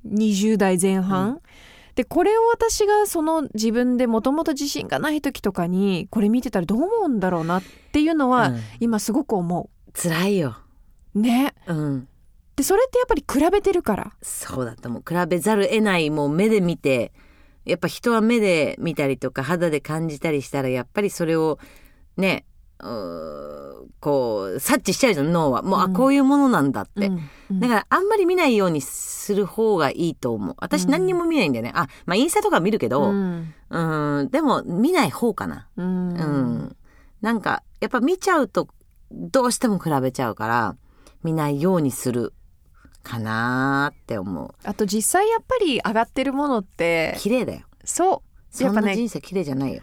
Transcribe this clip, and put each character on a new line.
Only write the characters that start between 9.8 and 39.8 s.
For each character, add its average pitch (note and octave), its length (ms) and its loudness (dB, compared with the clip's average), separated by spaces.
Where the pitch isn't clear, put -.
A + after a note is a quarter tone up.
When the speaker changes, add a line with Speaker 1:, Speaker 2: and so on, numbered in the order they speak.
Speaker 2:
う。 - 60 -20
Speaker 1:
辛 F3 340 0
い G3+ 100 2
よ。 C3+ 180 0
Speaker 2:
ね。 A#3+ 420 2
Speaker 1:
う F3+ 80 -4
ん。 C#3+ 340 -4
Speaker 2:
で、 C#4+ 80 -2
そ F#4 120 2
れ A4+ 120 4
っ - 20 -6
て B4 100 2
や B4 40 2
っ - 40 -2
ぱ A4+ 80 2
り D4 120 -4
比 D4+ 240 2
べ G4+ 100 2
て G4 120 0
る F4+ 100 -2
か G#3+ 120 0
ら。 - 260 -10
Speaker 1:
そ - 400 -10
う B2 40 -2
だ A2+ 100 -10
と - 140 -16
思 A#2 100 -8
う。 - 80 -18
比 E3 80 -4
べ F3 120 0
ざ G#3+ 160 2
る G3 120 2
得 A3 140 2
な G3+ 160 2
い、 D#3 120 2
も D3 180 0
う - 20 0
目 F3+ 200 2
で G#3+ 120 4
見 F3 160 0
て、 B2+ 340 0
や - 80 0
っ F3 40 -14
ぱ F3 80 -4
人 - 240 -2
は A3+ 100 2
目 A#3 180 2
で E3+ 400 2
見 - 160 -4
た D3 120 0
り C3+ 100 0
と B2+ 120 -6
か、 C3+ 140 -6
肌 E3+ 260 0
で D3 120 -2
感 D#3+ 260 -4
じ D3 140 -8
た E3 100 -2
り C#3+ 100 0
し - 80 -14
た C#3 120 -4
ら、 C3 80 -2
や B2+ 140 -2
っ - 80 -12
ぱ G#3 100 -2
り G3+ 80 0
そ F3 160 -4
れ D#3+ 100 0
を、 D#3+ 240 0
ね、 F3+ 300 0
う - 60 -18
ー、 D2 1000 -12
こ A2+ 560 0
う、 C3+ 40 -4
察 - 240 0
知 F#3+ 100 -2
し - 60 -4
ち C4 80 4
ゃ - 20 6
う G#3 40 2
じ C#3+ 60 -2
ゃ C#3 40 2
ん、 D#3+ 100 2
脳 D#3 180 2
は。 A#2 120 0
も F#3 140 0
う、 - 20 2
あ、 F3+ 60 2
Speaker 2:
う - 40 -2
ん。 F#3+ 40 -2
Speaker 1:
こ B3 140 4
う C#4 60 4
い C#4 40 4
う C#4 60 4
も C#4 140 4
の C#4 120 6
な F#3+ 120 4
ん C#3 100 2
だ G#2+ 100 -4
っ - 60 -8
て。 G3+ 200 -4
Speaker 2:
う G3 40 0
ん、 D#3+ 180 -6
う - 40 -2
ん。 F#3 40 0
Speaker 1:
だ A#3 80 0
か A#3+ 80 2
ら、 - 140 0
あ D4+ 100 4
ん F#4+ 60 0
ま A4 100 2
り G4+ 100 2
見 F4+ 100 2
な F4 100 4
い B3 100 4
よ G3 120 4
う - 20 2
に D3+ 120 0
す - 540 -8
る G3+ 100 2
方 G#3+ 320 0
が C#3+ 120 4
い E3+ 200 -2
い - 60 -6
と A#2+ 180 -4
思 G2+ 180 -4
う。 - 80 -10
私、 F3+ 260 -2
Speaker 2:
う - 20 0
ん。 - 40 2
Speaker 1:
何 F4+ 140 2
に F#4 80 2
も F4 120 0
見 E4 120 2
な A#3 60 4
い D#3 60 2
ん C3 40 2
だ A#2 60 -2
よ A2+ 60 -4
ね。 A#2+ 100 -6
あ、 E3 120 -2
ま E3+ 80 -2
あ、 - 20 2
イ A#3 80 4
ン E4 60 2
ス - 60 -2
タ G#4+ 60 2
と G#4 80 2
か C#4+ 100 4
見 F3+ 120 2
る G#3+ 80 0
け A#2+ 80 0
ど、 C#3 220 2
Speaker 2:
う G3+ 40 0
ん。 F3 400 -4
Speaker 1:
う - 80 -6
ー D3+ 460 -2
ん、 C#3 60 -4
で C#4 120 0
も、 A3 220 0
見 A3+ 300 0
な D4 120 2
い C#3 60 -2
方 A3+ 220 -2
か G2 140 -6
な。 - 280 -12
Speaker 2:
う - 80 -6
ん。 F3+ 300 -2
Speaker 1:
う F3 100 -4
ん。 C3+ 520 -2
な A3 120 0
ん G#3+ 80 -2
か、 - 220 -4
や G#3+ 60 -4
っ - 40 -6
ぱ B3+ 80 0
見 D#4+ 180 0
ち - 120 -2
ゃ F4 100 2
う B3 80 2
と、 - 200 -2
ど F3 340 0
う B3 60 2
し - 60 -2
て B3+ 100 0
も G3+ 120 2
比 E3 100 -4